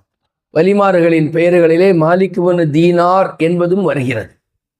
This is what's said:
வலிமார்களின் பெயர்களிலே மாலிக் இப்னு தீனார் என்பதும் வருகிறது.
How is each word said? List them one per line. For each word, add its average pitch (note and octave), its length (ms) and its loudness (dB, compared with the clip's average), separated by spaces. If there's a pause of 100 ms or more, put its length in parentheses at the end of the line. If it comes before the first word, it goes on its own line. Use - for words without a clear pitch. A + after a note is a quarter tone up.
(540)
வலிமார்களின் E3+ 760 0
பெயர்களிலே E3+ 640 2
மாலிக் F3+ 460 0
இப்னு F3 320 0
தீனார் F3 640 0
என்பதும் F3 460 -2
வருகிறது. C3 480 -6 (500)